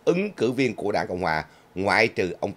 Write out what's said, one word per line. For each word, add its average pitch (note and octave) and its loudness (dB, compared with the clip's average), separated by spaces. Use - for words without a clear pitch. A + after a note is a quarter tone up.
ứng F3+ 2
cử D3 0
viên A#2+ 0
của G2+ -2
Đảng F2 0
Cộng F2+ -6
Hòa, D#2 0
ngoại G2 2
trừ F#2 -2
ông G2+ -2